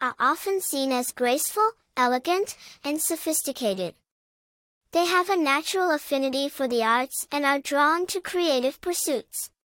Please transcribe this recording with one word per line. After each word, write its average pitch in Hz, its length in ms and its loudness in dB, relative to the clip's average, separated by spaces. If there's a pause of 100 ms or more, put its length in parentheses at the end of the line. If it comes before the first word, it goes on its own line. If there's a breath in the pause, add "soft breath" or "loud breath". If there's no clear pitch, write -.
are 254 180 -4
often 320 420 0
seen 269 300 -2
as 247 220 0
graceful, 302 580 0 (260)
elegant, 254 600 0 (260 loud breath)
and 294 180 -2
sophisticated. 202 960 -2 (960)
They 339 160 4
have 359 220 2
a 392 80 2
natural 320 560 2
affinity 277 560 0
for 269 180 -4
the 240 160 0
arts 233 480 0
and 285 140 -2
are 277 160 2
drawn 302 480 2
to 370 120 -4
creative 277 600 0
pursuits. - 720 -4 (220)